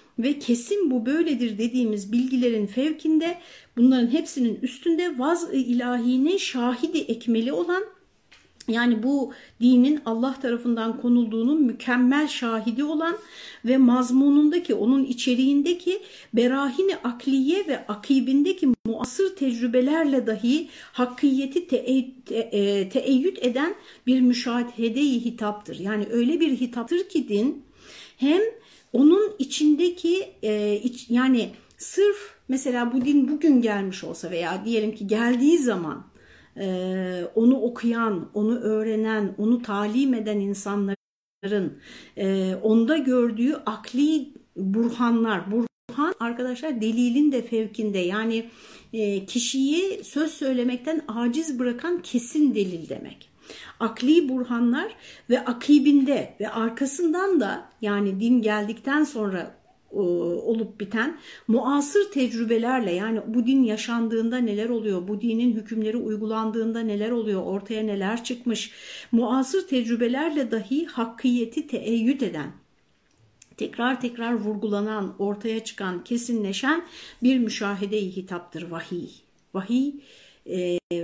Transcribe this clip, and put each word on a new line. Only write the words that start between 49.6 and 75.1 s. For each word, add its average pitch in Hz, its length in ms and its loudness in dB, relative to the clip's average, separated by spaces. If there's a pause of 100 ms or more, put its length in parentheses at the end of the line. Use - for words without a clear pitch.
söz 311 280 -4
söylemekten 254 760 -2
aciz 240 520 -4
bırakan 247 420 -4
kesin 247 540 0
delil 180 340 -4
demek. - 420 -12 (480)
Akli 254 500 2
burhanlar 247 640 0 (340)
ve - 160 2
akibinde 269 920 4
ve 214 100 -4
arkasından 302 920 0
da, 220 300 -4 (120)
yani 202 380 0
din 233 220 4
geldikten 220 640 0
sonra, 202 580 -4 (300)
e, - 40 -14
olup 180 840 -2
biten 226 380 -4 (300)
muasır 285 640 2
tecrübelerle, 233 800 0
yani 208 360 -2
bu 226 200 0
din 269 160 4
yaşandığında 226 720 0
neler 220 320 -2
oluyor, 208 380 -2
bu 208 140 -4
dinin 233 320 2
hükümleri 220 440 -4
uygulandığında 220 800 -4
neler 214 320 -2
oluyor, 214 340 -2
ortaya 202 380 -6
neler 214 400 -4
çıkmış, 240 480 -6 (400)
muasır 254 560 0
tecrübelerle 247 840 0
dahi 233 340 -2
hakkiyeti 240 800 -2
teeyyüt 233 560 0
eden, 160 280 -6 (1080)
tekrar 247 440 -4
tekrar 240 320 -4
vurgulanan, 208 880 -4